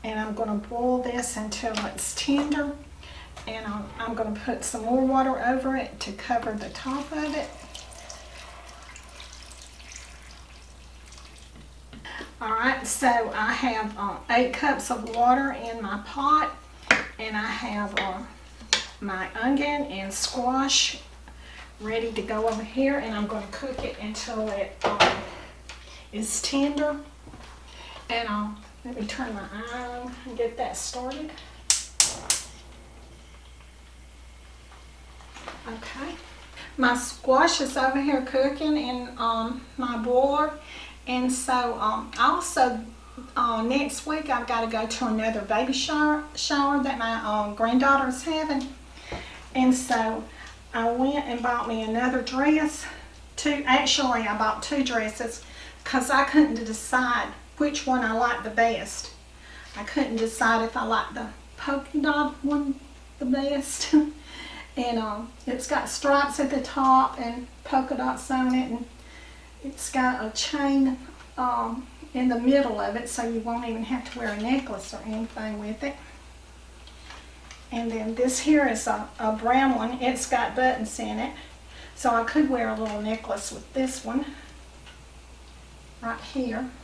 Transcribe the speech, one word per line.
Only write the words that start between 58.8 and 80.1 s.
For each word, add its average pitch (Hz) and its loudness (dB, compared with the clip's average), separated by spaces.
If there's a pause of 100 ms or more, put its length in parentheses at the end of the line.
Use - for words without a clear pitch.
I 202 -8
couldn't 233 0
decide 226 4
if 226 -4
I 240 0
liked 220 0
the 220 -6 (300)
polka 277 -2
dot 294 4
one 285 0 (400)
the 262 -2
best. 277 0
<laughs> 302 2 (720)
And, 240 0
um, 214 -4 (120)
it's 254 -4
got - 0
stripes 277 4
at 277 2
the 277 0
top 262 6
and 240 -6 (160)
polka 262 2
dots 254 -2
on 254 4
it, 254 2
and 233 -4 (800)
it's - -8
got 254 2
a 220 -4
chain, 277 4 (400)
um, 247 0 (260)
in 254 4
the 240 4
middle 254 6
of 202 -2
it, 233 -4
so 233 -2
you 226 -2
won't 233 -4
even 226 -4
have - -4
to 247 -8
wear 226 -2
a 208 -4
necklace 226 -2
or - -10
anything 214 -6
with 214 -6
it. 285 -4 (1800)
And 233 -2
then 220 -2
this 254 2
here 294 6
is 220 0
a, 214 0 (100)
a 220 2
brown 247 6
one. 240 -2
It's 254 0